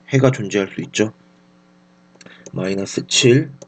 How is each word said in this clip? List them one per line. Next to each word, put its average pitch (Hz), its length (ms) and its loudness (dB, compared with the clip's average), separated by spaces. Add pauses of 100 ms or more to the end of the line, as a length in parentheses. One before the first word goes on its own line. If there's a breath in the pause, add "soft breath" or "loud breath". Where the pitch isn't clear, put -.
해가 131 240 4
존재할 98 380 -4
수 - 120 -10
있죠. - 320 -4 (1400 loud breath)
마이너스 98 540 -8
칠, 131 440 2 (160)